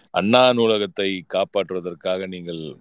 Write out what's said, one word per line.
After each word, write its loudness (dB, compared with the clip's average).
அண்ணா 4
நூலகத்தை 0
காப்பாற்றுவதற்காக -4
நீங்கள் -10